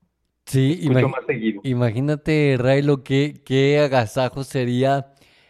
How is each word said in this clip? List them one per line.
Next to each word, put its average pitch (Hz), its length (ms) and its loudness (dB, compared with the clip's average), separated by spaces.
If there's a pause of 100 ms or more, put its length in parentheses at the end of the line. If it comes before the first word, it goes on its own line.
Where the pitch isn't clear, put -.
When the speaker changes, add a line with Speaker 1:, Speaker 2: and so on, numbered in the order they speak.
(460)
Speaker 1:
Sí, 135 360 0
Speaker 2:
escucho 127 180 2
Speaker 1:
imagi-, 131 120 2
Speaker 2:
más - 140 -10
seguido. 110 380 -4
Speaker 1:
imagínate, 139 960 0
Raylo, 139 440 2
qué, 139 420 -2
qué 139 340 2
agasajo 131 640 0
sería 127 720 -2 (360)